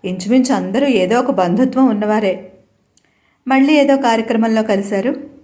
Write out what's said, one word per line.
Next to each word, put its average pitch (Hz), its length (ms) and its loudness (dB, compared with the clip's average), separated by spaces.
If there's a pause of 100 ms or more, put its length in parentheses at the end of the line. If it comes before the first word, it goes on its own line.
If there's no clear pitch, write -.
ఇంచుమించు 220 500 0
అందరూ 233 320 -2
ఏదో 220 320 2
ఒక 254 120 -2
బంధుత్వం 254 580 2
ఉన్నవారే. 208 600 -2 (960)
మళ్ళీ 269 260 2
ఏదో 277 240 4
కార్యక్రమంలో 226 680 0
కలిశారు. 202 480 -2 (320)